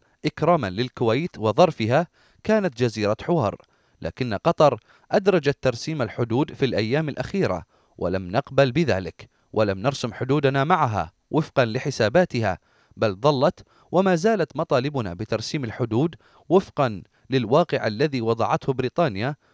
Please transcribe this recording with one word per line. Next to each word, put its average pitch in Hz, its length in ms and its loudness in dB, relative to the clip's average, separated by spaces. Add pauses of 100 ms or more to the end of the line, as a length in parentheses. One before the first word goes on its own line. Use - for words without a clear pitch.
(240)
إكرامًا 151 460 0
للكويت 120 680 -2
وظرفها 123 680 2 (380)
كانت 202 340 0
جزيرة 110 440 0
حوار، 143 340 0 (460)
لكن 110 320 -6
قطر 143 460 2 (300)
أدرجت 180 520 2
ترسيم 135 400 -2
الحدود 120 500 -2
في - 120 -2
الأيام 117 440 0
الأخيرة، 117 540 -4 (360)
ولم 92 320 -4
نقبل 131 420 0
بذلك، 101 560 -2 (240)
ولم 101 260 0
نرسم 120 340 -4
حدودنا 135 520 0
معها 123 480 0 (180)
وفقًا 139 340 0
لحساباتها، 113 960 0 (380)
بل 104 200 0
ظلت 143 480 0 (280)
وما 185 220 2
زالت 180 420 0
مطالبنا 135 580 -2
بترسيم 113 500 -4
الحدود 120 500 -2 (340)
وفقًا 139 540 0 (280)
للواقع 127 560 2
الذي 127 340 -2
وضعته 113 520 0
بريطانيا 127 640 -2 (180)